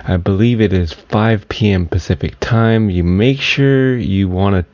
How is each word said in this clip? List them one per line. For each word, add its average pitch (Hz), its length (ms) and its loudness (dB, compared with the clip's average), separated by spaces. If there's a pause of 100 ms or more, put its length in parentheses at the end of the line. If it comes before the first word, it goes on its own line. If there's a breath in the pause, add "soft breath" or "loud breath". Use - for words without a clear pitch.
I 92 120 0
believe 107 420 0
it 98 120 2
is 87 200 -2
five 110 560 -2
P 104 240 0
M 92 140 0
Pacific - 540 -4
time. 113 500 2
You 90 120 0
make 107 380 0
sure 131 560 0
you 98 320 -2
wanna 92 460 0